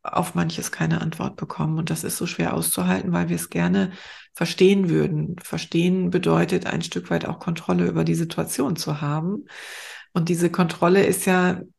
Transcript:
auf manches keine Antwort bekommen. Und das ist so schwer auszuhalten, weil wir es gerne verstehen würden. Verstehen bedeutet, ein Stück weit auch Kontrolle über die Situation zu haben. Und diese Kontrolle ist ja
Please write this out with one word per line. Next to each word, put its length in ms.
auf 320
manches 360
keine 300
Antwort 360
bekommen. 400
Und 120
das 140
ist 140
so 80
schwer 300
auszuhalten, 580
weil 160
wir 60
es 140
gerne 420
verstehen 560
würden. 540
Verstehen 680
bedeutet, 560
ein 160
Stück 300
weit 140
auch 140
Kontrolle 480
über 160
die 120
Situation 600
zu 260
haben. 440
Und 160
diese 200
Kontrolle 560
ist 200
ja 360